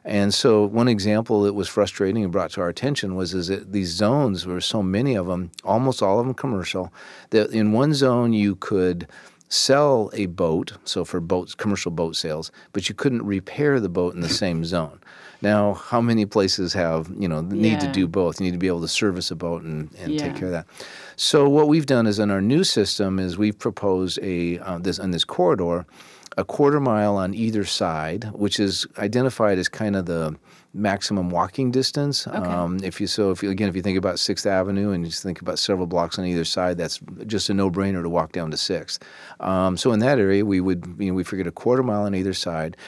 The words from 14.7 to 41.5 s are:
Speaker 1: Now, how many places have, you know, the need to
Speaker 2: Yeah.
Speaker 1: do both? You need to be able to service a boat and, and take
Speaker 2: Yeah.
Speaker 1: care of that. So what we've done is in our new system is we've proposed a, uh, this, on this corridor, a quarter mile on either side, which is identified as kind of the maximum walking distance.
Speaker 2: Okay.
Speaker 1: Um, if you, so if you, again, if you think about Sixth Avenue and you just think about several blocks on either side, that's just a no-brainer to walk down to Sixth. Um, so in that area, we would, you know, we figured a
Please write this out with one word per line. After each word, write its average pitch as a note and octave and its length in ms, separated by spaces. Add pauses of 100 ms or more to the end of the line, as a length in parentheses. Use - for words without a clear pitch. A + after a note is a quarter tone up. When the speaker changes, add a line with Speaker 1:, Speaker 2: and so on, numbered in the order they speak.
Speaker 1:
Now, G#2 320
how A#2 260
many A#2 260
places F#2+ 480
have, E2 360 (100)
you G2 80
know, D#2 140
the F#2 140
need G#2+ 260
to F#2+ 60
Speaker 2:
Yeah. - 40
Speaker 1:
do F#2+ 160
both? E2+ 320
You F#2+ 60
need F2+ 80
to F2 60
be F#2 80
able E2+ 140
to E2 60
service F2+ 440
a E2+ 40
boat E2+ 280
and, D#2 260 (120)
and D3+ 160
take D3 160
Speaker 2:
Yeah. - 60
Speaker 1:
care F#2 80
of F2+ 60
that. E2 140 (500)
So C#3+ 320
what D3+ 180
we've D3+ 200
done A#2+ 200
is G#2 120
in G#2 120
our G2 100
new C#3 220
system F#2+ 560
is F#2 180
we've G#2 220
proposed F#2 640
a, F2 380
uh, F#2 180
this, F2+ 220
on F#2+ 120
this E2 140
corridor, F2+ 600 (520)
a G2 80
quarter C#3+ 340
mile G#2+ 380
on F#2+ 160
either A2 320
side, E2+ 640
which G2+ 260
is G2 300 (120)
identified A2 600
as F2 80
kind G#2 300
of F#2 80
the E2 280 (400)
maximum G2 560
walking G#2 400
distance. C3+ 560
Speaker 2:
Okay. - 120
Speaker 1:
Um, F2 440
if F#2+ 200
you, G2 60
so G2 240
if F2+ 120
you, G2 60
again, G2 180
if F2+ 80
you F#2 60
think F#2+ 160
about F#2 220
Sixth - 260
Avenue G2 460
and F2 120
you D#2+ 60
just - 120
think F2+ 200
about F2 180
several F#2 260
blocks E2+ 320
on F#2+ 80
either F2 200
side, F2+ 320
that's E2 200 (300)
just G#2+ 220
a G2+ 40
no-brainer G2 480
to E2+ 60
walk E2 240
down E2 200
to D2+ 60
Sixth. - 460 (380)
Um, F#2 340
so A#2+ 160
in G#2+ 80
that C3 180
area, G2 280
we F#2+ 160
would, F2 360
you G2 100
know, F#2 60
we F#2 120
figured F#2 220
a E2 40